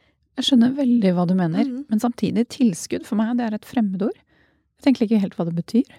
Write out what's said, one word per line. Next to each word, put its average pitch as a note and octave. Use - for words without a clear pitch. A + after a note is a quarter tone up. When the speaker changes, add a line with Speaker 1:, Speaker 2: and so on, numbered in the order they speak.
Speaker 1:
Jeg C4
skjønner B3
veldig A#3+
hva F3+
du F3+
mener, F3+
Speaker 2:
Mhm. C4+
Speaker 1:
men G#3+
samtidig, A3
tilskudd -
for -
meg, A3
det A#3+
er G#3+
et G#3+
fremmedord. G3+
Jeg -
tenker B3+
ikke A3
helt F#3+
hva F3+
det E3
betyr. A3
Speaker 2:
Nei. -